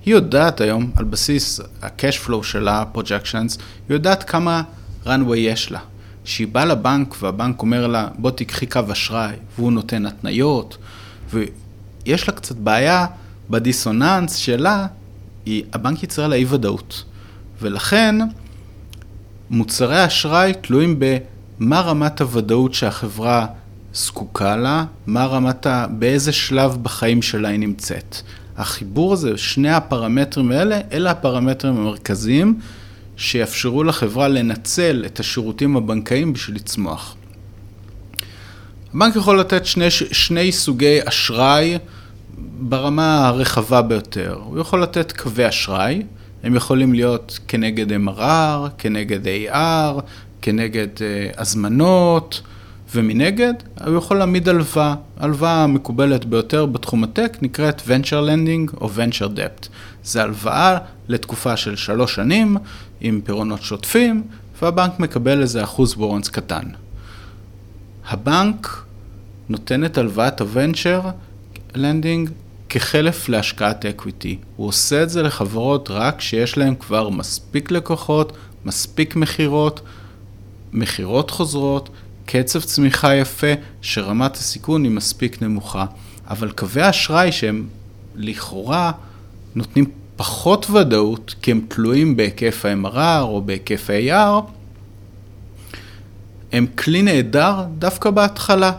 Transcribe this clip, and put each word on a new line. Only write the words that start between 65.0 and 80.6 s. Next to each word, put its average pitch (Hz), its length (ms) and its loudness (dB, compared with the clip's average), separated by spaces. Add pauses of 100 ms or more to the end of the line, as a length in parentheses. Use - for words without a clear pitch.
איזה 117 220 0
אחוז 120 300 2
וורנס 104 360 -2
קטן. 87 360 -6 (1400)
הבנק 175 760 0 (640)
נותן 127 360 0
את 160 120 -2
הלוואת 117 440 0
ה-venture 156 640 0 (680)
lending 156 560 0 (400)
כחלף 156 600 0
להשקעת 107 560 0
אקוויטי. 98 520 -8 (180)
הוא 104 120 -6
עושה 143 360 2
את 165 60 0
זה 170 140 0
לחברות 120 680 0
רק 113 300 -2
שיש 117 360 0
להם 135 180 4
כבר 107 340 0
מספיק - 600 -6
לקוחות, 156 680 0 (280)
מספיק - 500 -2
מכירות, 151 640 2 (920)